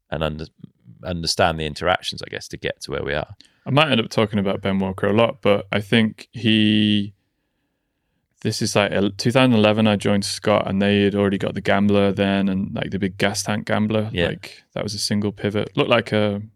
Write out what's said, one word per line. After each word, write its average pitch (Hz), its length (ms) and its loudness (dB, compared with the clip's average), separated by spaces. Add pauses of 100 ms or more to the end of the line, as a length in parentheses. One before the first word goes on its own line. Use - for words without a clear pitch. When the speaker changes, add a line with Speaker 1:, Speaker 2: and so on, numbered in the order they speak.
Speaker 1:
and 78 140 -4
under-, 78 220 -6 (580)
understand 82 560 0
the 78 60 -4
interactions, - 580 -4
I - 60 -12
guess, - 200 -12
to - 80 -12
get - 240 -8
to - 100 -14
where - 120 -4
we 69 100 -6
are. - 220 -6 (300)
Speaker 2:
I 131 60 -6
might 147 200 2
end 117 80 2
up 110 100 -2
talking 110 300 0
about 98 220 -2
Ben 95 180 0
Walker 95 280 -2
a 101 60 2
lot, 117 280 2
but 101 300 2
I 101 100 -2
think 110 500 0
he, 107 840 2 (1300)
this 113 200 -4
is, 104 140 -2
like, 101 160 2
el-, 98 200 0
two 117 200 -2
thousand 131 220 4
eleven, 107 340 4
I 104 80 4
joined 101 280 0
Scott - 440 0
and 98 140 0
they 101 220 4
had 101 120 2
already 98 220 2
got 104 180 -6
the 98 60 -6
Gambler 101 500 2
then 98 360 0
and, 95 280 -4
like, - 160 -6
the 95 80 -4
big 98 180 -4
gas 98 260 0
tank 107 220 -4
Gambler. 107 480 0
Speaker 1:
Yeah. 85 140 2
Speaker 2:
Like, - 360 -10 (100)
that 90 100 -6
was 101 100 -6
a 104 60 -8
single 104 320 -2
pivot. 101 440 -4
Looked 104 140 2
like 117 220 2
a 107 300 0 (140)